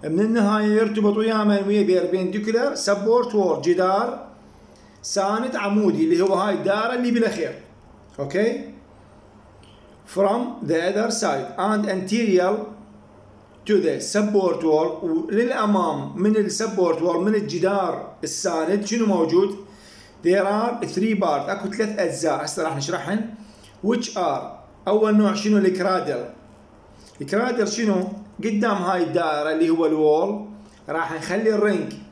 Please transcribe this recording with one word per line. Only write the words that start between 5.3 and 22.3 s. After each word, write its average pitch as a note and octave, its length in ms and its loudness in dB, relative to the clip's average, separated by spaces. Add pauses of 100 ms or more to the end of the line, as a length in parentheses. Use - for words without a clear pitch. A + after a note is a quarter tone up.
عمودي G3+ 480 2
اللي F3 180 2
هو F#3+ 120 2
هاي F#3+ 200 0
الدائرة G#3+ 400 0
اللي B3 180 0
بالأخير. A3 480 -2 (600)
أوكي؟ G#3 540 -2 (1400)
From G3+ 520 0
the D#3+ 100 2 (120)
other G#3 220 -2
side C#3 360 -2 (100)
and G#3 320 0
anterior F#3+ 680 2 (1120)
to G#3+ 60 4 (100)
the D3 160 -2
support G3+ 600 0
wall، D#3 400 2
وللأمام F3 1160 0
من G#3+ 140 4
السبورت F#3+ 680 0
وول، E3+ 240 0
من G#3+ 100 2
الجدار F3 800 -2 (100)
الساند، E3+ 640 -2
شنو A3+ 200 0
موجود؟ F#3 500 2 (680)
There F#3+ 220 4
are G#3+ 400 -2
three G#3+ 360 0
parts، D3 280 0
اكو G3+ 220 -6
ثلاث G#3 280 -4
أجزاء، D3+ 460 -2